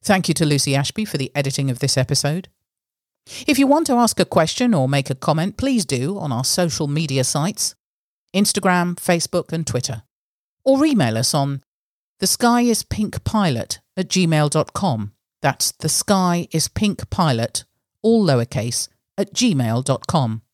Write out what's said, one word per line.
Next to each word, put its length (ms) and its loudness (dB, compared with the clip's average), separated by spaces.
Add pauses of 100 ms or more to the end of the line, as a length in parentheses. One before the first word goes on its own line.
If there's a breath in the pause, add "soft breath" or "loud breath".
Thank 260 2
you 80 2
to 100 0
Lucy 300 2
Ashby 280 -2
for 140 -6
the 160 -4
editing 380 -2
of 80 -6
this 180 0
episode. 500 -2 (1000 loud breath)
If 100 2
you 80 6
want 220 4
to 60 2
ask 260 2
a 60 4
question 480 2
or 140 2
make 220 0
a 60 -2
comment, 420 -2
please 260 0
do 360 -4
on 120 -6
our 120 -2
social 440 -2
media 360 -2
sites, 500 -2 (640)
Instagram, 600 2
Facebook, 540 -2
and 140 -4
Twitter. 380 -4 (600)
Or 220 4
email 320 2
us 160 0
on 300 -2 (560)
the 80 -2
sky 340 2
is 220 0
pink 400 -6
pilot 560 -2 (180)
at 120 -4
gmail 420 2
dot 220 0
com. 400 -2 (280)
That's 300 -2
the 180 -6
sky 640 0
is 160 0
pink 420 -2
pilot, 540 0 (400)
all 200 4
lowercase, 680 -2 (280)
at 160 -4
gmail 520 0
dot 200 -2
com. 380 0 (100)